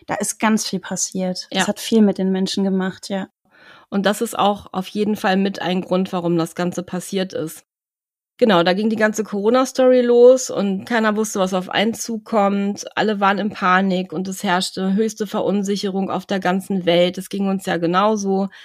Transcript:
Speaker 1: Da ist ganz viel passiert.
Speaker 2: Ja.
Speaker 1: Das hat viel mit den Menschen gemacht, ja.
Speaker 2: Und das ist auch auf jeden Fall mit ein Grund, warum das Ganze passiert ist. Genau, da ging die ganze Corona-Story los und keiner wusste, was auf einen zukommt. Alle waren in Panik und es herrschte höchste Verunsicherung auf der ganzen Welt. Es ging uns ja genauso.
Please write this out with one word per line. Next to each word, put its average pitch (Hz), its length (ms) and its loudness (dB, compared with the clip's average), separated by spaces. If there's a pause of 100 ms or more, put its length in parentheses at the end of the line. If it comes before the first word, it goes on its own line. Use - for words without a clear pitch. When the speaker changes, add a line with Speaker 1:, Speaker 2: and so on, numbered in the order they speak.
Speaker 1:
Da - 100 -6
ist 208 220 -6
ganz 220 300 0
viel 190 140 -6
passiert. 185 680 -6
Speaker 2:
Ja. 190 100 -4
Speaker 1:
Das 185 100 2
hat 208 100 -2
viel 226 220 2
mit 196 160 4
den 190 160 0
Menschen 190 320 -2
gemacht, 190 420 -4
ja. 196 200 -6 (680)
Speaker 2:
Und - 120 0
das 208 160 0
ist - 180 -6
auch 196 320 0
auf 185 160 -6
jeden 208 300 -2
Fall 190 180 0
mit 196 260 -2
ein 185 200 -2
Grund, 185 320 -2
warum 170 240 0
das 165 180 -2
Ganze 180 260 -4
passiert 185 520 -8
ist. - 320 -8 (720)
Genau, 196 260 4
da 175 80 2
ging 214 180 0
die 220 60 0
ganze 214 300 0
Corona-Story 254 760 2
los 240 500 6
und 196 360 -2
keiner 220 320 0
wusste, 214 240 -2
was 185 120 0
auf 185 140 -2
einen 220 260 0
zukommt. 202 920 -2 (100)
Alle 202 240 0
waren 196 180 2
in 202 120 -2
Panik 185 640 0
und 185 160 -4
es 185 140 -8
herrschte 190 500 -2
höchste 214 340 -2
Verunsicherung 196 840 -2
auf 185 160 -6
der 196 140 -4
ganzen 185 460 -2
Welt. 175 320 2
Es 185 100 -12
ging 196 220 -4
uns 190 160 -4
ja 180 100 -2
genauso. 196 720 0 (180)